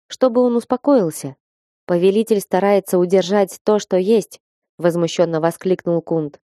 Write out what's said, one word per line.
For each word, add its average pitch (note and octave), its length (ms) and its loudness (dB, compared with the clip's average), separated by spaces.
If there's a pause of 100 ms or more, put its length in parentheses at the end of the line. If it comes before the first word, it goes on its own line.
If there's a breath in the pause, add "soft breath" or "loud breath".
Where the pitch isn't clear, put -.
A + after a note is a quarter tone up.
чтобы B3 320 0
он A#3+ 160 2
успокоился? A3+ 800 -2 (500)
«Повелитель G3 540 0
старается F#3+ 580 0
удержать F#3 640 0
то, G#3+ 160 2
что - 180 -4
есть», F#3+ 440 0 (380)
возмущенно E3+ 640 0
воскликнул E3+ 640 -2
Кунт. D#3 380 -6 (200)